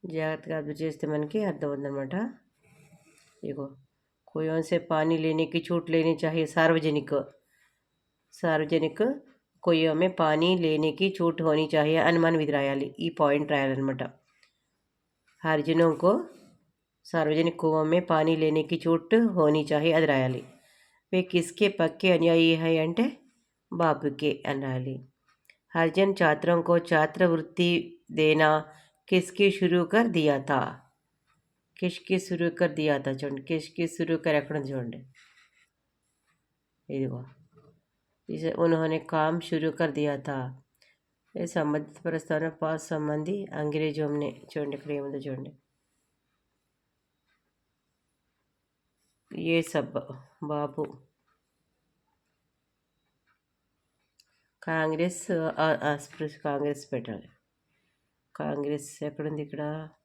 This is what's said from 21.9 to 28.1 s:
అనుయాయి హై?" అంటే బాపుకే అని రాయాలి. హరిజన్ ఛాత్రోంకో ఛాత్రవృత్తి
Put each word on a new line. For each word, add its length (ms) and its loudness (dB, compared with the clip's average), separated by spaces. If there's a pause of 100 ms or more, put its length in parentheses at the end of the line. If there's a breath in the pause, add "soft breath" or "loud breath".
అనుయాయి 440 6
హై?" 220 2
అంటే 400 0 (560)
బాపుకే 720 0
అని 140 -4
రాయాలి. 340 -6 (800 soft breath)
హరిజన్ 380 4
ఛాత్రోంకో 640 4
ఛాత్రవృత్తి 920 2 (420)